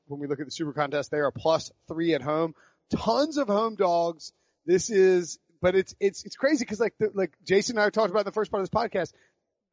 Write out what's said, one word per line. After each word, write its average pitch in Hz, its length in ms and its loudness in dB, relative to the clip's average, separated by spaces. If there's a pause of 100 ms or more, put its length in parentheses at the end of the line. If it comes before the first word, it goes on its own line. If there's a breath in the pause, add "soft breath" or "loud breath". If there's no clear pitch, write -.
when 143 120 -12
we 143 80 -8
look 139 140 -4
at 147 40 -8
the 127 60 -16
Super 147 220 -8
Contest. 143 360 -4
They 151 100 -2
are 139 120 0
plus 160 400 -2 (160)
three 165 280 0
at 135 60 -4
home. 156 320 -2 (360 soft breath)
Tons 269 480 0
of 269 100 -2
home 214 280 0
dogs. 170 580 0 (320)
This 175 240 2
is, 185 500 4 (220)
but 180 120 2
it's, 190 280 0
it's, - 240 -2
it's 202 100 -14
crazy 269 300 0
'cause 214 160 -6
like 220 180 0
the, 214 140 0
like 190 180 -2 (140)
Jason 214 320 2
and 208 80 4
I 196 60 2
talked 214 180 2
about 202 140 0
in - 20 -2
the 196 80 -6
first 214 180 -2
part 202 100 -2
of 185 80 -4
this 208 80 -2
podcast, 202 360 -2 (600)